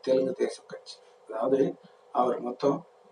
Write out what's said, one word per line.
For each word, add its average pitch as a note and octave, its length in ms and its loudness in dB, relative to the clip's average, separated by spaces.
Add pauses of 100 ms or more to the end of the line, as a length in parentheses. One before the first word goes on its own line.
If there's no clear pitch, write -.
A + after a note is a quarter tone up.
தெலுங்கு - 320 2
தேசம் - 360 -4
கட்சி. - 260 -16 (320)
அதாவது A#2+ 320 2 (540)
அவர் B2 260 2
மொத்தம் B2+ 380 0 (340)